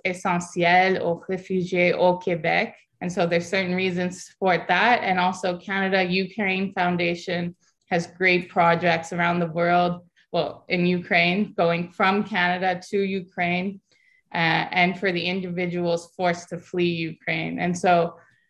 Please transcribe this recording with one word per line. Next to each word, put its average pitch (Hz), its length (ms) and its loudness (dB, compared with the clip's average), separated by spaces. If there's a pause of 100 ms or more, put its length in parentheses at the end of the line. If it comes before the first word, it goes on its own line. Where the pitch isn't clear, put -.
essentielles 180 1000 2
aux 170 140 0
réfugiés 180 800 0
au 180 220 4
Québec. 170 580 -2 (280)
And 180 80 -4
so 180 160 0
there's 170 200 0
certain 185 280 -2
reasons 180 360 -2
to - 220 -16
support 180 360 0
that. 202 340 4
And 185 160 0
also 180 400 -2
Canada 190 460 0
Ukraine 190 720 -2
Foundation 175 800 -2 (360)
has 175 160 0
great 180 420 2
projects 170 640 2
around 175 280 0
the 170 60 0
world, 175 560 2 (300)
well, 160 360 -4
in 180 180 2
Ukraine, 180 680 0
going 170 340 0
from 202 340 2
Canada 180 560 -2 (100)
to 202 100 -2
Ukraine, 190 800 -4 (540)
uh, 165 360 0
and 185 280 0
for 196 140 0
the 175 100 -4
individuals 175 920 -4
forced 175 340 -2
to 170 80 -8
flee 175 320 -2
Ukraine. 165 680 -6
And 175 180 -2
so 175 400 2 (340)